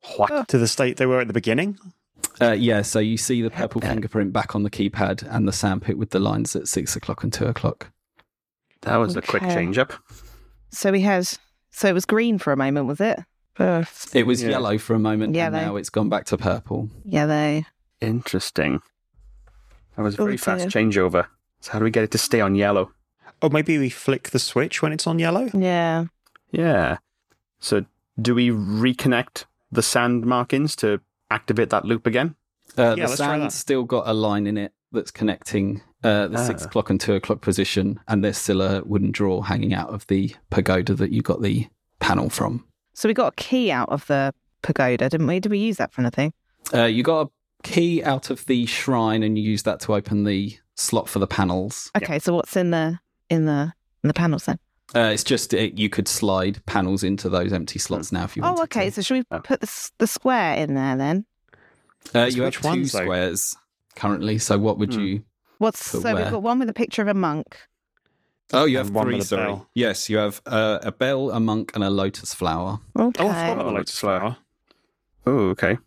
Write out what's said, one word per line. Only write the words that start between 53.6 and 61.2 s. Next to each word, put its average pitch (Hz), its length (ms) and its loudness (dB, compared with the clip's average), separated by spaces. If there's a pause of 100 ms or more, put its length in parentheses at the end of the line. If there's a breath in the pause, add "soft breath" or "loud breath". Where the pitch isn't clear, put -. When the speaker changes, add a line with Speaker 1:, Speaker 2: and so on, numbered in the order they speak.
Speaker 4:
in - 40 2
the 151 60 2
panels 170 320 0
then? - 140 -4 (360)
Speaker 3:
Uh, 117 160 4
it's 107 120 0
just, - 300 0
it, 101 260 0
you 107 100 2
could 101 180 -2
slide 98 600 0
panels 98 360 0
into 95 260 -2
those 92 220 0
empty 92 280 -4
slots - 320 -4
now 87 140 -2
if - 120 -8
you - 60 -4
Speaker 4:
Oh, 339 100 0
Speaker 3:
wanted 339 100 -2
Speaker 4:
okay. 214 260 -2
Speaker 3:
to. - 20 -10
Speaker 4:
So 202 100 -6
should 262 160 0
we 254 140 0
Speaker 1:
Oh. 165 80 -6
Speaker 4:
put - 220 -2
the, - 60 -6
s-, - 300 -12
the - 100 2
square 220 480 0
in 147 200 0
there 135 200 0
then? 151 300 0 (880 soft breath)